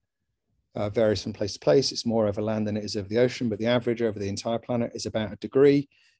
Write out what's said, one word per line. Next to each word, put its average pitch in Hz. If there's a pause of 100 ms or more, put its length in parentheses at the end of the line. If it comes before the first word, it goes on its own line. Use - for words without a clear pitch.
(720)
Uh, 104
varies 107
from 113
place 101
to -
place. 143
It's -
more 113
over 104
land 110
than 104
it 104
is 104
over 95
the 110
ocean, 123
but 104
the 113
average 120
over 104
the 98
entire 117
planet 117
is 113
about 107
a 107
degree 139 (320)